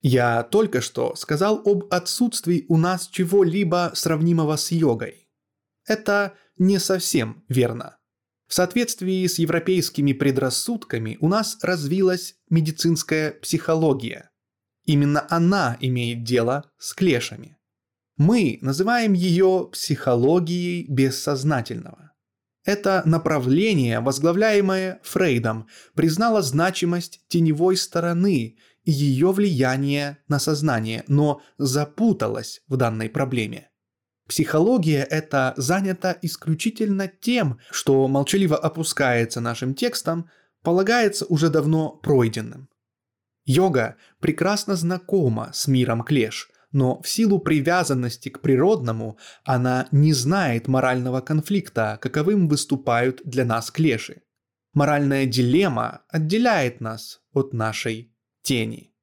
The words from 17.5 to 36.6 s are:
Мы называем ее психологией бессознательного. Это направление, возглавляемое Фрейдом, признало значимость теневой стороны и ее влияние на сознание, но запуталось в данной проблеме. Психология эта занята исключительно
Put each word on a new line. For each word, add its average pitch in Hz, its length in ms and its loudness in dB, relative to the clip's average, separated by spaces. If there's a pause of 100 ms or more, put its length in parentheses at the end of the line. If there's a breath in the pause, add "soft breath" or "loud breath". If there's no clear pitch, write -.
Мы 175 460 2
называем 202 500 0
ее 185 540 4
психологией 170 1200 0
бессознательного. 135 1300 -2 (500)
Это 196 420 0
направление, 156 920 2
возглавляемое 185 1040 0
Фрейдом, 120 640 0 (260 loud breath)
признало 202 480 2
значимость 175 840 -2
теневой 165 480 2
стороны 170 840 -2 (280 soft breath)
и 170 60 0
ее 143 420 2
влияние 143 880 0 (100)
на 147 100 0
сознание, 123 680 -2
но 143 340 2 (160 loud breath)
запуталось 143 1120 -2
в 135 80 -2
данной 110 320 -2
проблеме. 120 600 -4 (580)
Психология 156 760 2
эта 139 520 -2
занята 180 680 -2
исключительно 196 840 -4